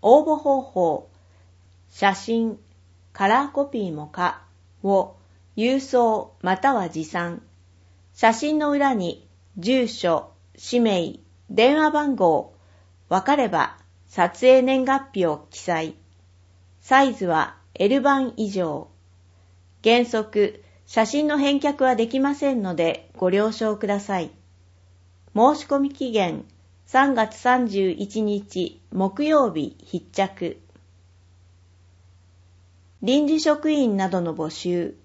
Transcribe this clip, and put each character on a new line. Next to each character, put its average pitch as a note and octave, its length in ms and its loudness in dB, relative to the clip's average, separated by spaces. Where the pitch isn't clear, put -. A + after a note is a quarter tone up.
応 C4+ 160 8
募 D#4 140 0
方 C#4 240 0
法。 F3 480 -2
写 G3 260 0
真、 A3+ 440 -4
カ G3 120 -2
ラ A#3+ 200 2
ー C#4+ 60 -12
コ C#4 120 -2
ピ A#3+ 240 -6
ー E3+ 40 -8
も D3+ 140 -12
可 - 360 -6
を G3 340 0
郵 B3+ 240 0
送 A#3 640 0
ま F#3 160 0
た C#4 160 0
は F#3 160 -2
持 D#3+ 160 -8
参。 F3 340 -6
写 A3+ 220 2
真 D4+ 240 -2
の D4 120 0
裏 C#4 220 2
に F#3 340 -6
住 A#3 320 0
所、 - 440 -2
氏 - 220 -4
名、 G3 400 0
電 A#3+ 300 4
話 D#4 120 4
番 D4 260 -2
号、 E3 360 0
わ F#3+ 140 0
か C4+ 120 2
れ C4 140 0
ば E3 300 -4
撮 F3+ 340 -2
影 C4 200 8
年 C4 240 0
月 C4+ 200 -2
日 F#3 100 0
を D3+ 240 -4
記 - 140 -20
載。 D#3+ 320 -6
サ C4+ 220 4
イ B3+ 100 -2
ズ - 100 -8
は D#3+ 320 -2
L A#3 300 0
版 C4+ 340 0
以 G#3+ 140 -4
上。 F3 380 -6
原 A#3+ 220 4
則、 G#3+ 580 -2
写 A3+ 220 0
真 D4 220 0
の D4 100 0
返 C#4 220 2
却 C#4+ 220 0
は C4 140 4
で A3+ 120 -2
き C4 120 -2
ま C#4 140 0
せ C#4 180 -2
ん B3 80 -2
の F#3 140 -4
で E3 420 -2
ご F#3 140 0
了 G#3 220 0
承 A3 260 -4
く G#3 80 -6
だ G3+ 140 -2
さ G3 200 -4
い。 D3 120 -8
申 B3+ 220 4
し D4 80 -12
込 C#4 140 -2
み C#4 140 0
期 B3+ 180 -6
限、 F3+ 340 -2
三 C4+ 280 2
月 A3 220 -2
三 B3+ 300 2
十 G3 240 0
一 G#3 320 -6
日 G3+ 580 -4
木 F#3+ 320 -2
曜 D4 280 2
日 D#3 300 -6
必 - 300 -10
着。 F#3+ 480 -6
臨 C#4 240 2
時 D#4 140 0
職 D4+ 300 0
員 C4 260 0
な F#3+ 120 -2
ど F#3 120 -2
の E3+ 140 -4
募 D#3+ 160 -6
集。 F3 440 -6